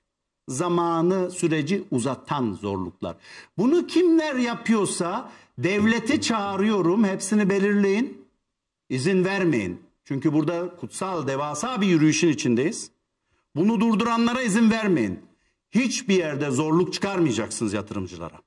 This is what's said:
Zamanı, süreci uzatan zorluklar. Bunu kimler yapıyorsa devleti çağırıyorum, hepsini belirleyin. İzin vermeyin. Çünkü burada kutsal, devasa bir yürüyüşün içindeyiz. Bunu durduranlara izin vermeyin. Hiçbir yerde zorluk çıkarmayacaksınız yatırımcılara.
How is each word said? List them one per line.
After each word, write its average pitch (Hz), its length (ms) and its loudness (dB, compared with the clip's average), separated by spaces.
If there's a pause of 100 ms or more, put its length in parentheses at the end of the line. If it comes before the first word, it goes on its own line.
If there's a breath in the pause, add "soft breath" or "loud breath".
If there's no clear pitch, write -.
(480)
Zamanı, 170 840 0
süreci 160 600 0
uzatan 127 640 -2
zorluklar. 95 640 -6 (420 loud breath)
Bunu 277 300 2
kimler 320 480 2
yapıyorsa 202 960 -2 (260 loud breath)
devleti 208 640 2
çağırıyorum, 202 840 2
hepsini 190 460 2
belirleyin. 202 800 0 (600)
İzin 175 360 2
vermeyin. 151 560 -2 (220)
Çünkü 143 300 -2
burada 170 420 -2
kutsal, 165 520 -8
devasa 147 540 -4
bir 208 60 2
yürüyüşün 160 420 4
içindeyiz. 131 640 -2 (640)
Bunu 202 240 2
durduranlara 233 600 2
izin 226 300 4
vermeyin. 165 480 0 (520)
Hiçbir 208 440 0
yerde 147 360 -2
zorluk 156 420 0
çıkarmayacaksınız 120 800 -2
yatırımcılara. 92 720 -10